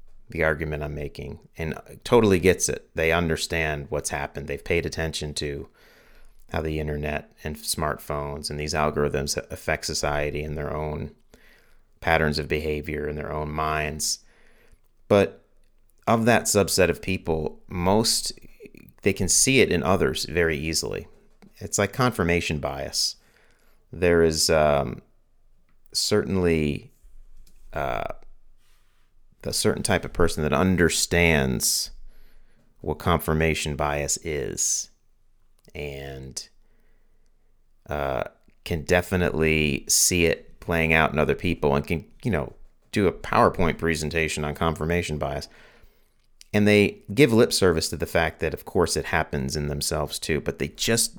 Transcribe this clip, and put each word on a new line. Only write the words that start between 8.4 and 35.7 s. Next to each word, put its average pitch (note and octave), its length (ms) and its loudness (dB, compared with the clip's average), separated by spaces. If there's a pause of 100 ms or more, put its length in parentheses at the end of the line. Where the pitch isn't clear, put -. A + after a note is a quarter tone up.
and D2+ 80 -6
these D2+ 160 -4
algorithms D2 640 0 (140)
affect - 360 -4
society D2 560 -2
and D2+ 140 -6
their C#2+ 160 -6
own D2+ 400 -6 (880)
patterns D#2 380 2
of C#2+ 100 -4
behavior D2+ 600 -4
in D2+ 80 -6
their D2+ 160 -8
own D2+ 180 -6
minds. D2+ 720 -4 (880)
But - 360 4 (640)
of A2+ 180 2
that A2+ 200 4
subset F#2 460 4
of - 120 -4
people, E2 640 -4
most, F#2+ 640 0 (680)
they G2 100 4
can F#2+ 160 -2
see C3 320 6
it F2+ 100 6
in E2+ 120 2
others D#2 420 2
very D#2+ 320 0
easily. D2 520 -4 (480)
It's - 220 -6
like G2+ 140 0
confirmation F2 640 0
bias. C#2 580 -4 (760)
There E2+ 300 4
is, D#2+ 260 4
um, D2 540 2 (920)
certainly, E2+ 1000 0 (800)
uh, B1 320 -4 (1400)
a - 100 -6
certain - 300 0
type F2+ 220 0
of - 80 -12
person E2 300 2
that D2 100 0
understands E2 1400 2 (920)
what D#2 180 -6
confirmation D#2+ 800 0
bias D2 460 -2
is B1+ 680 -4 (840)